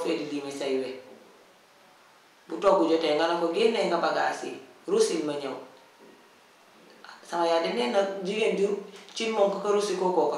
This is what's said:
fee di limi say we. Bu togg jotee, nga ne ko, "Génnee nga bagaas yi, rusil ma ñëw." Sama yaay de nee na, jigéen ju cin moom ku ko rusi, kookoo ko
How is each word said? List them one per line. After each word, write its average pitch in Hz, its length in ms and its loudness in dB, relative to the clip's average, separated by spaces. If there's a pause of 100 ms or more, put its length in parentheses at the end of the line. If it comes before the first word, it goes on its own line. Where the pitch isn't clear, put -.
fee 165 140 -2
di 151 120 -6
limi 139 220 -6
say 139 260 -4
we. 131 220 -6 (1500)
Bu 165 120 -8
togg 170 300 6
jotee, 160 260 2
nga 165 120 2
ne 175 120 0
ko, 165 140 0
"Génnee 202 340 2
nga 180 100 2
bagaas - 460 0
yi, - 160 -10 (260)
rusil 180 380 2
ma 151 100 -4
ñëw." 135 220 -6 (1700)
Sama 170 240 -2
yaay 165 160 2
de 185 100 -2
nee 240 180 -2
na, 202 80 2 (240)
jigéen 202 340 0
ju 196 100 2 (480)
cin 226 160 -4
moom 202 200 4
ku 196 100 -6
ko 208 100 0
rusi, 202 240 2
kookoo 175 340 2
ko 147 80 -4